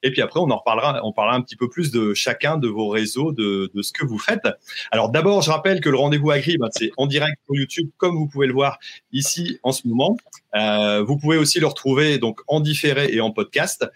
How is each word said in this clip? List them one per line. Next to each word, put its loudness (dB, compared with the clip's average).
et 2
puis 0
après, -2
on 2
en 0
reparlera, 0
on -4
parlera 2
un 0
petit -16
peu -2
plus -4
de 0
chacun -2
de 0
vos -2
réseaux, -2
de, -2
de -4
ce -8
que -4
vous -4
faites. 0
Alors, 2
d'abord, 4
je 0
rappelle 0
que 0
le 4
Rendez-vous 2
Agri, 2
ben, -2
c'est -4
en 2
direct 0
sur -2
YouTube, -4
comme 0
vous 0
pouvez 0
le 2
voir 0
ici -4
en 2
ce -6
moment. 2
Euh, 2
vous 0
pouvez 2
aussi 2
le 4
retrouver 2
donc -2
en 2
différé 0
et 2
en 0
podcast. -2